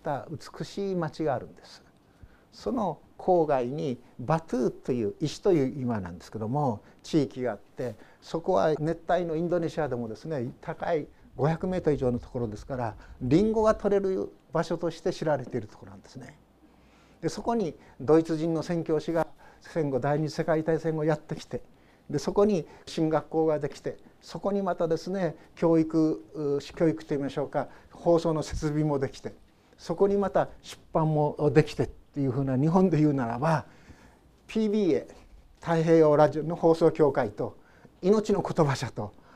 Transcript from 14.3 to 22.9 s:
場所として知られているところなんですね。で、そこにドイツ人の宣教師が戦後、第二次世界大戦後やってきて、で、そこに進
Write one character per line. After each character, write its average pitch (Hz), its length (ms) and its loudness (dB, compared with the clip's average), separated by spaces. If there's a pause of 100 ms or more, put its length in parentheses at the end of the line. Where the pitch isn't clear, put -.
場 160 100 0
所 170 140 -4
と 165 140 -2
し - 100 -16
て 180 100 -2
知 - 140 -8
ら 151 120 2
れ 131 80 -10
て 127 120 -8
い 117 40 -4
る 107 60 -12
と - 100 -20
こ - 80 -20
ろ 98 60 -18
な 101 60 -20
ん - 40 -20
で - 80 -20
す - 80 -20
ね。 127 200 -18 (840)
で、 160 80 -2
そ - 120 -6
こ 233 140 -2
に 190 200 -2 (240)
ド 139 180 6
イ 160 60 6
ツ 160 120 -2
人 165 180 -2
の 156 100 -2
宣 170 200 -4
教 156 160 0
師 160 140 -4
が 156 140 0 (340)
戦 151 300 -4
後、 131 80 0
第 143 200 0
二 156 100 -2
次 - 60 -10
世 165 80 -4
界 160 200 0
大 160 160 0
戦 160 160 -2
後 156 80 -4
や 156 120 2
っ 151 40 -4
て - 160 -12
き - 100 -12
て、 - 160 -10 (480)
で、 143 100 -4
そ 180 140 -4
こ 202 120 6
に 196 220 0 (200)
進 160 220 0